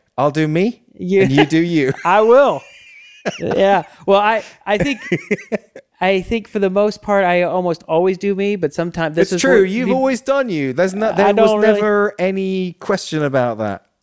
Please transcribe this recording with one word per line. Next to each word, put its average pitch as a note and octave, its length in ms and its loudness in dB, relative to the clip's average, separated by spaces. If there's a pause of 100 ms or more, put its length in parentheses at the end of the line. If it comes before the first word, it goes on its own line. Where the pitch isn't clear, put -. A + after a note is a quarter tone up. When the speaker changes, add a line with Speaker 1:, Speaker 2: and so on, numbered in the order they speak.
(180)
Speaker 1:
I'll C#3+ 140 0
do D#3 160 -2
me, F3+ 360 -2 (100)
Speaker 2:
You F#3+ 300 -2
Speaker 1:
and C3+ 80 2
you D3 140 4
do D#3+ 140 0
you. D#3+ 380 0
Speaker 2:
<laughs> - 80 -10
I F#3+ 160 4
will. A#3 400 4 (800)
Yeah. F#3+ 440 0 (220)
Well, G3 140 4
I, G#3+ 240 0 (220)
I G#3 120 -2
think, C4 220 -6 (540)
Speaker 1:
<laughs> - 480 -12
Speaker 2:
I F#3+ 200 0
think A3 280 -6
for G#3+ 100 -6
the G3 100 0
most G3+ 320 -2
part, G3+ 220 0
I F3+ 200 2
almost F3 400 -2
always F3+ 340 0
do G3+ 180 -2
me, G3+ 220 -2
but - 160 -4
sometimes E3 420 -6
this F3 140 0
Speaker 1:
It's - 80 -4
Speaker 2:
is F3 40 -2
Speaker 1:
true. F3+ 200 4
Speaker 2:
what F#3+ 80 2
Speaker 1:
You've A#3 200 -2
Speaker 2:
the B3+ 60 2
Speaker 1:
always C4 260 0
done C4+ 280 -2
you. C#3+ 240 -4
There's F#3 200 0
no, G#3+ 160 -2
Speaker 2:
I - 40 -4
Speaker 1:
there G3+ 200 2
was - 20 2 (160)
Speaker 2:
don't G#3 100 0
really G#3+ 120 4
Speaker 1:
never G#3 460 0
any F#3+ 540 -2
question E3+ 500 -4
about B2+ 360 0
that. G#2 280 -6 (160)